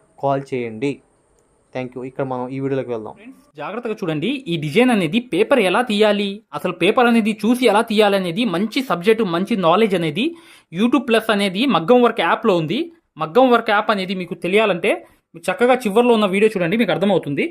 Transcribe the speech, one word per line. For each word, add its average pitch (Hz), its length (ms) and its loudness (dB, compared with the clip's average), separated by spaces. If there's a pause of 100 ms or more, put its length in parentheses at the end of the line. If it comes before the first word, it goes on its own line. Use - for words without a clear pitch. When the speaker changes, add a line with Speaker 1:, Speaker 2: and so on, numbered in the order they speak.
(220)
Speaker 1:
కాల్ 139 200 -2 (120)
చేయండి. 120 460 -6 (760)
Thank 127 200 -8
you. 123 140 -12
ఇక్కడ 139 220 -6
మనం 127 240 -6
ఈ 135 80 -8
వీడియోలోకి 131 320 -4
వెళ్దాం. 107 240 -10
Speaker 2:
ఫ్రెండ్స్, 240 260 -20 (140)
జాగ్రత్తగా 214 340 -8
చూడండి. 160 340 -6
ఈ 240 380 -4
డిజైన్ 208 300 2
అనేది 180 240 0 (140)
పేపర్ 220 260 2 (100)
ఎలా 202 120 2 (100)
తీయాలి, 208 520 0 (140)
అసలు 180 240 -4
పేపర్ 208 300 4
అనేది 220 340 2
చూసి 247 280 2
ఎలా 214 80 4 (120)
తీయాలి 202 280 4
అనేది 180 240 -4 (120)
మంచి 220 240 -2 (100)
సబ్జెక్ట్, 220 320 0 (140)
మంచి 196 180 -2 (120)
నాలెడ్జ్ 196 340 2
అనేది 165 260 -2 (540)
YouTube 240 300 0
Plus 220 260 2
అనేది 202 260 -2 (140)
మగ్గం 240 300 4
వర్క్ 226 220 -2
యాప్లో 208 340 2
ఉంది. 190 180 -2 (360)
మగ్గం 160 380 2
వర్క్ 226 220 0
యాప్ 220 200 0
అనేది 190 260 -4
మీకు 170 100 -10 (120)
తెలియాలంటే 202 640 0 (280)
మీరు 175 160 -6
చక్కగా 240 320 2
చివర్లో 233 320 4
ఉన్న 214 160 2
వీడియో 202 220 2
చూడండి, 175 260 -2
మీకు 202 160 0
అర్థమవుతుంది. 165 560 0